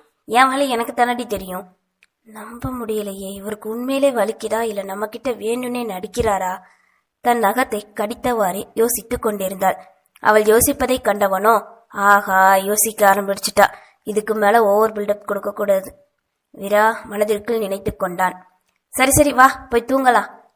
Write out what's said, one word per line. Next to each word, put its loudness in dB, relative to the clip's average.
என் 4
வேலை -2
எனக்கு -4
தானடி -2
தெரியும்." -8
"நம்ப -12
முடியலையே, -8
இவருக்கு -12
உண்மையிலே 0
வலிக்குதா -2
இல்ல -4
நம்ம -6
கிட்ட -8
வேணும்னே -4
நடிக்கிறாரா?" -4
தன் 2
நகத்தை 0
கடித்தவாறே -4
யோசித்துக் -2
கொண்டிருந்தாள். -2
அவள் 4
யோசிப்பதை 2
கண்டவனோ, 0
"ஆஹா, 4
யோசிக்க -2
ஆரம்பிச்சுட்டா, 2
இதுக்கு -4
மேல 4
ஓவர் 2
பில்டப் -4
கொடுக்க -6
கூடாது," -2
வீரா 0
மனதிற்குள் -2
நினைத்து -4
கொண்டான். -2
"சரி, 0
சரி, 4
வா, 6
போய் -2
தூங்கலாம். 2